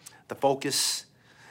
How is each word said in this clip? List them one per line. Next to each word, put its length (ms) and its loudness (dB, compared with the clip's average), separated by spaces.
The 80 -8
focus 680 0